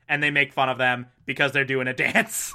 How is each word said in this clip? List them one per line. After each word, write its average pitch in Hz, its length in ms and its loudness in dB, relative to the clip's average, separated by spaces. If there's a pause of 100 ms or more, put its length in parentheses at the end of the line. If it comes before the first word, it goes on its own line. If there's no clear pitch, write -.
and 147 120 -2
they 147 120 2
make 143 200 2
fun 131 160 2
of 127 100 -2
them 123 280 0 (200)
because 139 260 0
they're 139 120 2
doing 131 220 0
a 127 80 -2
dance. - 600 -2